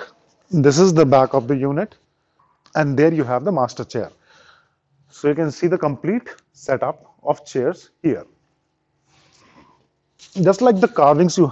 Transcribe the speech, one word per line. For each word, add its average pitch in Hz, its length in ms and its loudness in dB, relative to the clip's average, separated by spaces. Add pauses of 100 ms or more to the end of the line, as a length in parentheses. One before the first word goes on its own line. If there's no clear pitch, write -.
(520)
this 143 280 2
is 185 140 4
the 156 120 4
back 131 280 2
of 123 140 -2
the 139 100 -2
unit, 143 380 -6 (800)
and 143 220 -2
there 160 160 4
you 151 100 -2
have 123 200 -4
the 196 80 -4
master 127 320 -4
chair. - 280 -8 (1000)
So - 180 -8
you 147 80 0
can 156 160 -4
see - 160 -4
the 170 100 -2
complete 156 520 -6 (240)
setup - 720 -8
of 143 220 -6
chairs 143 440 -6 (120)
here. 123 240 -4 (2250)
Just 190 200 2
like 233 180 2
the 226 80 2
carvings 156 500 2
you, 156 140 2